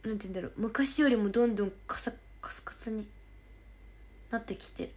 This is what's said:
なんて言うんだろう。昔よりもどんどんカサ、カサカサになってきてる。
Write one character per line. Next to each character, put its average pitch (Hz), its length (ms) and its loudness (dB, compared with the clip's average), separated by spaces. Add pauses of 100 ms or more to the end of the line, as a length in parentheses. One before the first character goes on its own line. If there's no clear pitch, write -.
な 220 120 -4
ん 202 40 -4
て 202 80 -10
言 - 20 -10
う - 20 -
ん - 20 -8
だ 185 80 -4
ろ 175 80 -6
う。 - 80 -12
昔 233 440 0
よ 285 80 8
り 247 60 8
も 208 140 4
ど 233 180 6
ん 226 80 2
ど 202 120 2
ん 190 60 -4 (140)
カ - 140 -6
サ、 - 120 -4 (280)
カ - 100 -12
サ - 120 -14
カ - 120 -14
サ - 160 -10
に 214 160 -4 (1200)
な 226 80 0
っ 220 60 -4
て - 120 -6
き - 140 -12
て - 140 -6
る。 - 120 -10